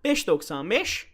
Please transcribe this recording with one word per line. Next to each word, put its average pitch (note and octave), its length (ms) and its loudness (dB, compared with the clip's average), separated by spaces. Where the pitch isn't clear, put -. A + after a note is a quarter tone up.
beş D4 220 0
doksan D3+ 440 0
beş. - 440 0